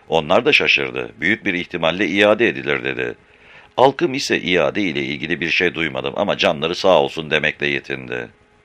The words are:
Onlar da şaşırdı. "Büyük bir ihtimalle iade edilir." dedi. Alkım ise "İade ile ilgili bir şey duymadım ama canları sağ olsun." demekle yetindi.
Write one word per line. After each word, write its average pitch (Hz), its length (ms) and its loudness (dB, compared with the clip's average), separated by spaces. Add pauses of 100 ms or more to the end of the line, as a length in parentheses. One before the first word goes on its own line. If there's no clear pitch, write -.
Onlar 82 380 2
da 151 80 4
şaşırdı. 65 580 0 (100)
"Büyük 104 240 -2
bir 98 80 -2
ihtimalle 85 540 -2
iade 104 400 4
edilir." 67 360 -2
dedi. 62 320 -4 (640)
Alkım 131 360 4
ise 113 260 -2
"İade 82 420 0
ile 73 220 -2
ilgili 73 380 -2
bir 82 80 -2
şey 80 260 0
duymadım 69 420 -4
ama 85 200 0
canları 82 380 0
sağ 90 260 4
olsun." 73 300 -4
demekle 76 360 0
yetindi. 64 600 -6 (380)